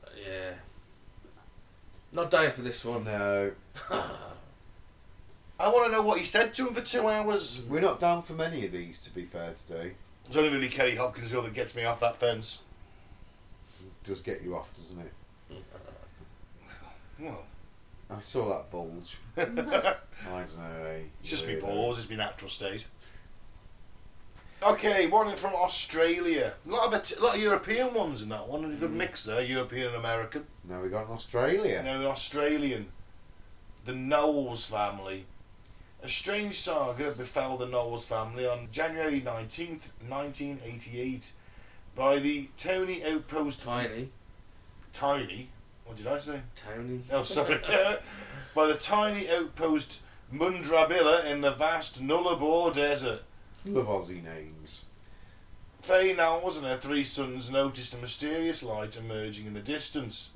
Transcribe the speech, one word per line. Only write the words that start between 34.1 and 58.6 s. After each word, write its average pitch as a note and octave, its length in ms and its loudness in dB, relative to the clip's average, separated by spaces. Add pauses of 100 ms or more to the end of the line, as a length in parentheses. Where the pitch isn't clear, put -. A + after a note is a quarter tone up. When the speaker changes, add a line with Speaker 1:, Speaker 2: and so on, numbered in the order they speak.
Speaker 3:
family. G2+ 600 -2 (800)
A - 60 -8
strange G3+ 500 0
saga C#3+ 520 0
befell C3 460 -2
the B2 100 -2
Knowles A#2+ 380 -2
family A2+ 420 -2
on A#2+ 240 -2
January D#3 500 0
nineteenth, B2+ 680 -6 (160)
nineteen C#3+ 580 -6
eighty-eight, A#2+ 680 -6 (640)
by C3+ 240 6
the C#3+ 380 0
Tony F#3 460 0
Outpost. D#3 600 -2
Speaker 1:
Tiny. A#2+ 460 -4 (840)
Speaker 3:
Tiny? B2+ 560 0 (360)
What A#2 120 -14
did G#2+ 100 -6
I C#3+ 100 0
say? C#3+ 240 -6 (140)
Speaker 1:
Tony. A#2+ 460 -8 (100)
Speaker 3:
Oh, C3+ 120 2
sorry. D3+ 360 2 (480)
<laughs> - 480 -12
By D#3 120 8
the D3+ 80 6
tiny G#3 540 2
outpost D#3+ 720 2 (320)
Mundrabilla D#3+ 920 6
in C#3+ 160 0
the C#3 100 4
vast D3+ 540 0
Nullarbor E3 680 4
Desert. C#3 480 2 (440)
Speaker 2:
Love B2+ 220 2
Aussie F2+ 360 -2
names. D#2 600 -14 (1000)
Speaker 3:
Faye F#3 320 6
Knowles E3 440 4
and C#3+ 80 -6
her B2+ 120 0
three C#3+ 260 0
sons B2+ 460 -4
noticed C3+ 440 0
a B2 40 -10
mysterious D#3 680 -2